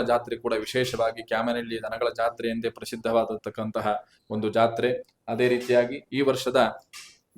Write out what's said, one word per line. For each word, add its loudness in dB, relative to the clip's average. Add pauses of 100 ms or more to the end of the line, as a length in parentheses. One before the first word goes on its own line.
ಜಾತ್ರೆ 2
ಕೂಡ 0 (120)
ವಿಶೇಷವಾಗಿ -2 (100)
ಕ್ಯಾಮನಹಳ್ಳಿ -2
ದನಗಳ -2 (100)
ಜಾತ್ರೆ -2
ಎಂದೇ -2
ಪ್ರಸಿದ್ಧವಾದತಕ್ಕಂತಹ -2 (420)
ಒಂದು -2 (100)
ಜಾತ್ರೆ. 4 (440)
ಅದೇ 2
ರೀತಿಯಾಗಿ 2 (200)
ಈ 2
ವರ್ಷದ 2 (800)